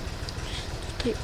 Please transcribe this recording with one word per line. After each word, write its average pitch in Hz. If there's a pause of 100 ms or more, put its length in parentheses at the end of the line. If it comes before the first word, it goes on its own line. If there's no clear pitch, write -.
(960)
Tutaj 233 (100)